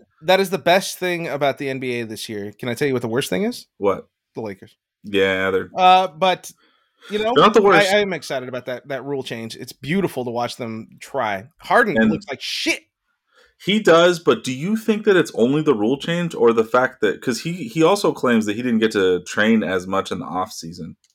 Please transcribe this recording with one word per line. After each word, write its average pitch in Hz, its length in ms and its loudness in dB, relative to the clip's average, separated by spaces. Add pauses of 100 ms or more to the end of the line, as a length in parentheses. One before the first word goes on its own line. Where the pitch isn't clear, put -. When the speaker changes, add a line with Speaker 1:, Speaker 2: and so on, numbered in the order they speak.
(220)
Speaker 1:
that 185 180 2
is 185 100 -2
the 185 80 -4
best 180 400 0
thing 175 300 -4
about 139 300 -2
the 139 100 -6
N 135 100 -6
B 123 220 -6
A 117 40 -6
this 110 240 -10
year. 104 300 -8
Can 127 100 -10
I 117 60 -4
tell 143 140 -2
you 131 60 0
what 120 80 -2
the 120 60 -4
worst 123 220 -2
thing 185 140 -2
is? 240 220 -6 (100)
Speaker 2:
What? 98 320 -2 (260)
Speaker 1:
The 131 60 -12
Lakers. 104 360 -12 (280)
Speaker 2:
Yeah, 95 480 0
they're 95 240 -2
Speaker 1:
Uh, 185 320 6
but, 170 420 -2 (600)
you 208 100 -4
know, 226 160 -2
Speaker 2:
They're 160 80 6
not 214 100 6
the 226 80 6
worst. 196 300 4
Speaker 1:
I, 208 60 4
I - 20 4
am 196 120 -2
excited 139 360 -8
about 123 180 -10
that, 127 220 -10
that 131 160 -8
rule 139 180 -6
change. 113 340 -10
It's - 160 -8
beautiful 135 520 -2
to 120 80 -8
watch 117 240 -4
them 110 320 -10 (120)
try. 107 440 -6 (140)
Harden 202 380 2
Speaker 2:
And 110 140 4
Speaker 1:
looks - 180 -4
like - 120 -12
shit. - 420 -6 (800)
Speaker 2:
He 208 200 0
does, 170 400 4
but 120 240 2
do 131 80 -6
you 170 240 -4
think 220 280 -2
that 196 120 6
it's - 180 2
only 135 280 2
the 147 120 4
rule 113 240 0
change 170 340 -4
or 117 200 4
the 113 120 2
fact - 360 0
that, 104 200 0
'cause 120 200 -4
he, 170 260 -8
he 160 160 0
also 185 300 4
claims 117 340 2
that 104 80 -2
he 120 80 -6
didn't 120 160 0
get 110 140 2
to 92 320 2
train 110 400 2
as 90 200 -2
much 95 280 -4
in 92 80 -8
the 87 60 -10
off 92 260 -6
season? 82 420 -14 (200)